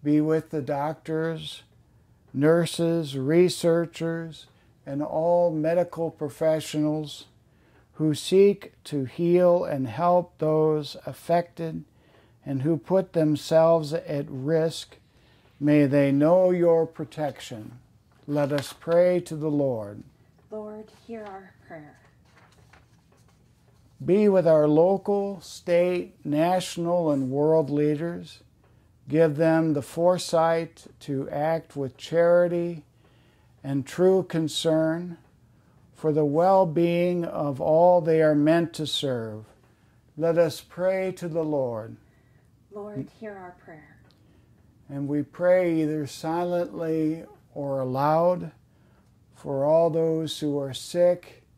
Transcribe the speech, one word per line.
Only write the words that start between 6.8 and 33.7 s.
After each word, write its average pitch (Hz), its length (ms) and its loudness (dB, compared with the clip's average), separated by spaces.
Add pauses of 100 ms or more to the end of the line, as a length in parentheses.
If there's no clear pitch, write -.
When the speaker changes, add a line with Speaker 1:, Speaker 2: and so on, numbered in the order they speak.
Speaker 1:
who 156 220 0
seek 196 580 2 (120)
to 143 200 -6
heal 175 580 2
and 131 240 -4
help 175 520 -2
those 156 680 0
affected 165 760 -4 (600)
and 135 200 -6
who 160 140 0
put 185 360 -2
themselves 160 800 2
at 151 340 -6
risk. 156 720 -4 (600)
May 147 260 4
they 139 260 4
know 170 380 4
your 170 380 4
protection. 131 840 -10 (540)
Let 147 240 -2
us 143 220 -4
pray 180 460 2
to 170 160 -10
the 151 160 -4
Lord. 117 500 -2 (480)
Speaker 2:
Lord, 214 400 -14 (160)
hear 226 200 -14
our 190 280 -18 (140)
prayer. 151 320 -20 (2000)
Speaker 1:
Be 202 240 2
with 185 200 4
our 156 200 4
local, 190 760 0
state, 180 720 -2 (100)
national, 170 840 0
and 135 180 -2
world 147 400 2
leaders. 151 680 -4 (720)
Give 156 240 4
them 160 380 2
the 143 80 -2
foresight 165 1040 0 (160)
to 139 280 -6
act 160 460 -4
with 135 220 -8
charity 170 880 2 (760)
and 139 240 -4